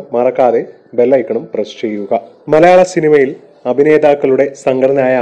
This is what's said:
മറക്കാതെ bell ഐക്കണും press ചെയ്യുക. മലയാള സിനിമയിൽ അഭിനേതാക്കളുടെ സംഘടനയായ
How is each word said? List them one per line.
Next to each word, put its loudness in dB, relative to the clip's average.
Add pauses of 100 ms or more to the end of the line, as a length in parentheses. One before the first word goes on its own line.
(140)
മറക്കാതെ 0 (380)
bell 2
ഐക്കണും -6
press -8
ചെയ്യുക. -6 (320)
മലയാള 6 (120)
സിനിമയിൽ 2 (400)
അഭിനേതാക്കളുടെ 2 (160)
സംഘടനയായ 0